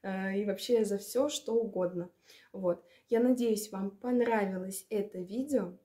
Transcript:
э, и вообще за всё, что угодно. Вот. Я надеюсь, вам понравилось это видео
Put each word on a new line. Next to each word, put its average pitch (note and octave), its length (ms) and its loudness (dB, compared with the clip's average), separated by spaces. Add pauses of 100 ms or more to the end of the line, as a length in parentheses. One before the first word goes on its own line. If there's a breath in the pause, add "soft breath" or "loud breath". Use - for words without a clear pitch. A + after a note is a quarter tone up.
э, F#3+ 360 -2
и G#3 60 0
вообще G#3+ 400 2
за G3+ 140 -2
всё, C4+ 320 0
что - 240 -6
угодно. F3+ 560 -2 (420 loud breath)
Вот. F3+ 320 -2 (240 soft breath)
Я A3+ 120 4
надеюсь, A#3+ 520 2
вам G3 180 -4
понравилось G#3 1000 0
это G3+ 280 -2
видео G3+ 540 -2 (120)